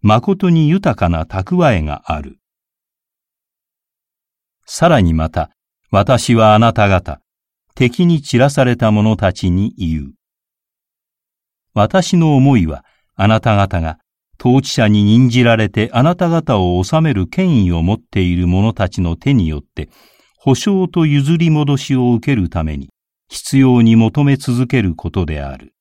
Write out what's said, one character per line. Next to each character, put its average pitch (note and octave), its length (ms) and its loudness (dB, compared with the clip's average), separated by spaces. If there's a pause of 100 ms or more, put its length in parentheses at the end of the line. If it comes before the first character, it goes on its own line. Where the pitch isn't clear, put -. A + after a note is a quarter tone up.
誠 F3+ 480 0
に D#3+ 180 2
豊 E3 280 -2
か F2+ 120 -2
な E2 160 -2
蓄 C#3+ 480 -2
え F2+ 80 0
が D2+ 260 -8
あ D2+ 140 -6
る。 C#2+ 180 -18 (2250)
さ - 240 0
ら C#3 100 4
に E2+ 140 2
ま D#2+ 160 -2
た、 D#2 200 -8 (400)
私 A#2 440 2
は A2 200 6
あ G#2+ 40 4
な A#2 160 2
た G#2 140 0
方、 F2+ 340 -4 (520)
敵 B2 300 0
に E3+ 160 2
散 - 180 -6
ら C#3 120 4
さ C#3 140 0
れ B2 120 0
た A2+ 140 0
者 G#2+ 260 2
た F#2+ 160 0
ち - 180 -4
に F#2+ 280 -2
言 D#2+ 300 -6
う。 C#2 40 -20 (1600)
私 F3+ 460 0
の D#3 180 2
思 C3 220 4
い E2 80 0
は、 D2+ 180 -10 (320)
あ G2+ 120 0
な A2 120 2
た G#2+ 160 0
方 G2 240 -2
が、 D#2+ 180 -8 (460)
統 B2+ 160 4
治 C3+ 120 -8
者 A2+ 160 0
に G#2 160 2
任 A#2+ 260 4
じ B2 140 2
ら A#2 120 4
れ G#2+ 120 -2
て G#2+ 240 -4
あ A#2+ 100 0
な F3 140 0
た F3 120 -2
方 D#3+ 300 0
を F2+ 260 0
治 D#3 160 0
め D#3 140 0
る F#2 140 -4
権 E3 360 0
威 F2 60 0
を E2+ 100 -2
持 F2+ 140 0
っ - 60 -8
て - 220 -4
い F2 120 0
る F2 140 -2
者 G2 240 0
た G2+ 160 -4
ち - 120 -8
の E2 140 -2
手 C#3 200 -2
に G2+ 120 0
よ D2+ 120 -6
っ C#2+ 40 -14
て、 - 260 -14 (480)
保 - 200 0
証 F#3+ 320 -2
と E3+ 180 -2
譲 D3 320 0
り E3 100 0
戻 D3+ 280 0
し C#3 180 -4
を B2 180 0
受 A#2 120 -2
け C#3+ 100 -2
る F#2+ 140 -4
た E2 160 -6
め D#2 120 -8
に、 C#2 120 -14 (400)
必 - 300 -4
要 B2+ 240 4
に A2+ 120 4
求 A2+ 300 2
め C#3 100 2
続 B2+ 320 -4
け B2 160 -2
る F2 140 -4
こ - 160 -12
と F2+ 140 -4
で D2+ 140 -8
あ C#2 160 -12
る。 - 240 -20